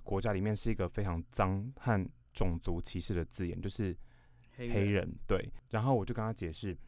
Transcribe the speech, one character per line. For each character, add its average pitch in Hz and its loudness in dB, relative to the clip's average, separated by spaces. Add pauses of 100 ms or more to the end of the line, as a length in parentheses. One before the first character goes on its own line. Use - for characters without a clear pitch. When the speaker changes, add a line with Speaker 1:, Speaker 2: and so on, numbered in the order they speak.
Speaker 1:
国 98 0
家 104 2
里 95 0
面 107 2
是 - 0
一 110 2
个 92 0
非 - -2
常 85 0 (100)
脏 98 2
和 98 2 (240)
种 87 4
族 82 -2
歧 - -4
视 - -4
的 85 0
字 87 -4
眼， 85 -4
就 92 -4
是 95 -2 (560)
黑 123 -8
人， 117 0
Speaker 2:
黑 101 4
人。 101 0
Speaker 1:
对。 - 2 (180)
然 110 0
后 135 4
我 104 2
就 110 -4
跟 110 -2
她 110 -2
解 82 -6
释， 90 -6